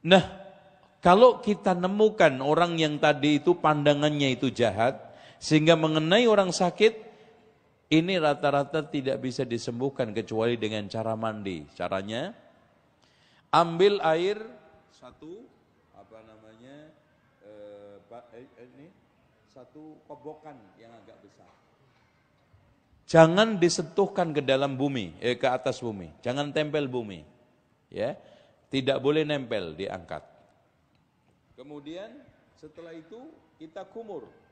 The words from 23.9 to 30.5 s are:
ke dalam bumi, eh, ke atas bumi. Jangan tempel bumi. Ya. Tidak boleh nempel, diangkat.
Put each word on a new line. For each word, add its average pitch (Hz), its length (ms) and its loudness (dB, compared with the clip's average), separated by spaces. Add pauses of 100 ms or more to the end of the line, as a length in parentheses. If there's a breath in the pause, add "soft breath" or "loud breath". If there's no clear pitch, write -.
ke 143 80 -4
dalam 135 320 0
bumi, 123 480 -4
eh, 120 160 -2
ke 135 80 0
atas 127 320 -4
bumi. 98 400 -10
Jangan 139 320 -4
tempel 147 400 -4
bumi. 101 320 -8 (640)
Ya. 120 320 -6 (540 soft breath)
Tidak 135 240 0
boleh 151 240 0
nempel, 113 560 -6
diangkat. 92 400 -10 (1400)